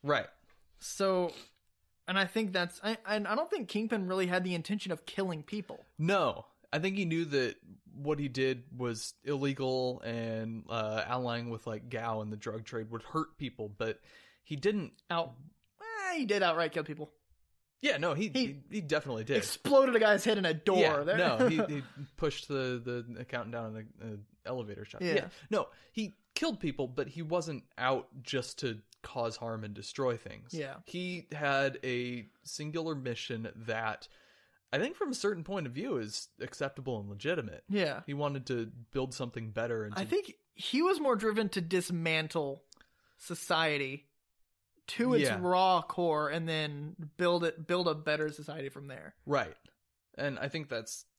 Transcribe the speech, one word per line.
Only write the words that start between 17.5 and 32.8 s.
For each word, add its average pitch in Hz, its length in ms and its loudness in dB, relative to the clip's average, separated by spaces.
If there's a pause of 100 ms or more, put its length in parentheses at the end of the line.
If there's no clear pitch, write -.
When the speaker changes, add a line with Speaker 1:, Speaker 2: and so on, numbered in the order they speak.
Speaker 1:
Yeah, 254 160 2
no, 165 160 2
he, 208 140 0
Speaker 2:
He 147 180 -2
Speaker 1:
he, 143 100 -6 (140)
he 208 100 -4
definitely 143 440 0
did. 131 120 2
Speaker 2:
exploded 269 580 6
a 220 60 8
guy's 208 240 8
head 214 140 4
in 185 80 2
a 160 80 4
door. 180 240 4
Speaker 1:
Yeah, 156 260 8
Speaker 2:
There. 165 140 4
Speaker 1:
no, 175 300 6
he, 160 80 4
Speaker 2:
<laughs> 202 180 2
Speaker 1:
he 139 80 -4 (340)
pushed - 320 -2
the, 127 340 0
the 120 380 -6
accountant 120 320 -6
down 117 140 -4
in 110 80 -8
the, 110 400 -10
uh, - 20 -10 (300)
elevator 107 380 -6
shaft. - 200 -8
Speaker 2:
Yeah. 165 100 2
Speaker 1:
Yeah. 175 140 2 (220)
No, 208 180 0 (240)
he 214 220 -4 (200)
killed 302 240 0
people, 139 300 -2
but 127 200 -2
he 165 140 -10
wasn't 156 420 -2 (140)
out 120 300 0 (140)
just - 380 -4
to 113 180 -4 (240)
cause 117 340 -2
harm 113 260 -6
and 104 120 -8
destroy 120 420 -2
things. 110 360 -14
Speaker 2:
Yeah. 143 220 -6 (120)
Speaker 1:
He 180 460 -6
had 139 520 2
a 123 420 -2 (180)
singular 160 500 -4